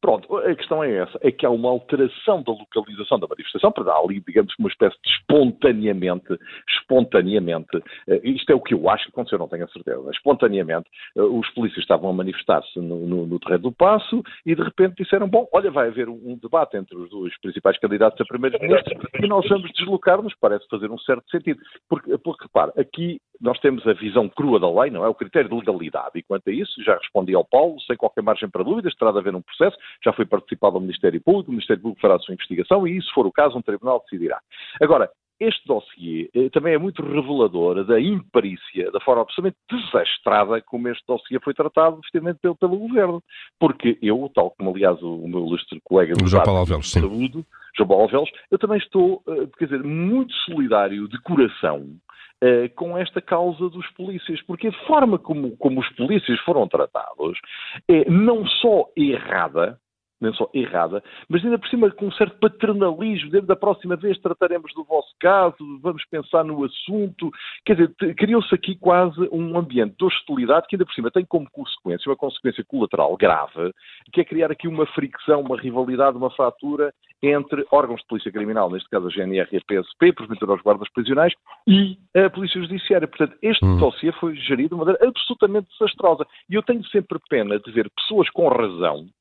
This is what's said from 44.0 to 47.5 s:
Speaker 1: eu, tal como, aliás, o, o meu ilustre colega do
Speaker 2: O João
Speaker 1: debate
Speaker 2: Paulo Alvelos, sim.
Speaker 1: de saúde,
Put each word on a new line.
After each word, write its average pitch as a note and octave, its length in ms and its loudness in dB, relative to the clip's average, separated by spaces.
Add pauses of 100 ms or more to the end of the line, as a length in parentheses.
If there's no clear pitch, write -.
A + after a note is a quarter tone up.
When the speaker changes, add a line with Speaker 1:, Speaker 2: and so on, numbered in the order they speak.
Speaker 1:
eu, A#2+ 320 0
tal F2+ 160 2
como, F#2+ 180 -6
aliás, F#2 320 2
o, E2+ 140 -8
o E2 120 -10
meu F2 200 -4
ilustre E2 360 -6
colega F2+ 300 4
do F#2 120 2
Speaker 2:
O - 20 2
João F#2 160 6
Speaker 1:
debate - 20 4
Speaker 2:
Paulo F#2+ 140 2
Alvelos, D#2+ 320 -2
sim. E2+ 100 4
Speaker 1:
de F#2+ 60 2
saúde, B2+ 380 -6 (300)